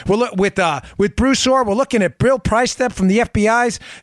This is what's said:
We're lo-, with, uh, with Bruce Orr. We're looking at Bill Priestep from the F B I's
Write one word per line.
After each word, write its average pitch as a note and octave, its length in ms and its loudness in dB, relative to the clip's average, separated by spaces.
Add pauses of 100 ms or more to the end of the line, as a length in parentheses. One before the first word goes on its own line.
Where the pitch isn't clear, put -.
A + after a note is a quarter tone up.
We're G3 120 0
lo-, A3+ 180 -2
with, F#3+ 240 -2
uh, D#3+ 220 0 (160)
with G3+ 180 0
Bruce B3+ 320 0
Orr. C4 160 4
We're G3+ 120 -2
looking B3 280 0
at E3+ 140 -2
Bill B3+ 200 2
Priestep A#3+ 540 0
from F#3+ 160 0
the G3+ 140 4
F A3+ 100 -2
B G#3 160 2
I's A#3 320 0 (240)